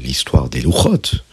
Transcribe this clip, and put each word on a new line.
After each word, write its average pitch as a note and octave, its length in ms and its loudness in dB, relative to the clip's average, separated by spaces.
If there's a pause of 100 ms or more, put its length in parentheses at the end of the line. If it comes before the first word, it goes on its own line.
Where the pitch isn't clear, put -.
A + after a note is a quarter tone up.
l'histoire B1+ 460 -2
des B1 140 -4
Louchot, - 400 2 (300)